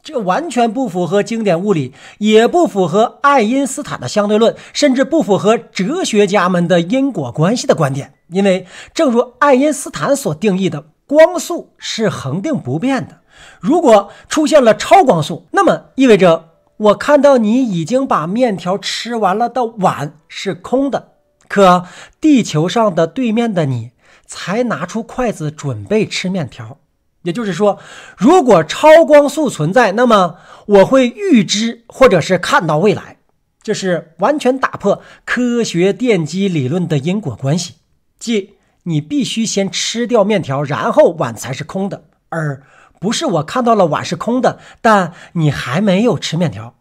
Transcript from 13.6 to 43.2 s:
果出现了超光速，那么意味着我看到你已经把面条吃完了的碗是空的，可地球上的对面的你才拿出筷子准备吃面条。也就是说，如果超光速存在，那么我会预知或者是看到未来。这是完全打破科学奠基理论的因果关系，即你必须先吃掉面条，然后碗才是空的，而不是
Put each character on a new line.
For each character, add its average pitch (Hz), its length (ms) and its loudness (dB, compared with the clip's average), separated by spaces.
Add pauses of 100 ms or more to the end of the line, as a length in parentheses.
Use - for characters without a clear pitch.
果 214 300 4 (160)
出 302 180 0
现 277 180 4
了 214 120 4
超 359 280 4
光 180 180 2
速， - 300 -8
那 370 120 2
么 208 320 0
意 262 100 2
味 226 100 8
着 170 340 2 (280)
我 208 180 2
看 294 260 2
到 277 180 6
你 226 240 0
已 180 200 -4
经 262 240 -2
把 165 200 -2
面 220 280 0
条 180 220 -4
吃 - 380 -8
完 196 200 0
了 208 140 -2
的 254 160 -4
碗 170 480 -4 (140)
是 - 260 -8
空 269 380 -4
的， - 220 -10 (340)
可 180 380 4 (360)
地 285 220 4
球 156 260 -2
上 214 240 0
的 165 140 0
对 233 240 -4
面 233 200 -2
的 175 140 -2
你 123 260 -6 (360)
才 214 360 -6
拿 175 220 -6
出 220 160 -8
筷 240 300 -6
子 151 200 -8
准 120 320 -10
备 208 240 -2
吃 - 220 -8
面 175 180 -4
条。 - 300 -18 (460)
也 170 100 -6
就 233 100 -6
是 202 80 -6
说， 190 280 0 (360)
如 302 280 4
果 196 200 6
超 311 400 6
光 285 240 6
速 294 220 -2
存 160 240 -4
在， 220 200 2
那 247 120 2
么 196 300 2 (320)
我 196 180 6
会 262 220 2
预 320 360 2
知 220 440 -4
或 - 200 2
者 180 140 4
是 180 160 -2
看 208 300 -2
到 151 100 0
未 185 160 2
来。 - 240 -10 (440)
这 214 120 -6
是 180 460 -6
完 269 200 0
全 254 180 0
打 - 120 -4
破 - 320 -2 (240)
科 240 380 -2
学 180 280 0
奠 196 320 0
基 180 240 -4
理 151 220 -2
论 175 180 -2
的 160 100 -2
因 175 220 -4
果 123 160 -8
关 139 220 -2
系， - 160 -8 (440)
即 220 380 -4 (280)
你 156 180 -2
必 233 240 -4
须 226 200 -4
先 196 240 -4
吃 233 380 -6
掉 226 160 2
面 202 180 0
条， 139 220 -6
然 143 300 -4
后 254 180 4
碗 147 240 -6
才 113 160 -12
是 135 140 -10
空 196 240 -6
的， - 160 -14 (240)
而 147 340 -6 (380)
不 202 100 -2
是 330 140 -4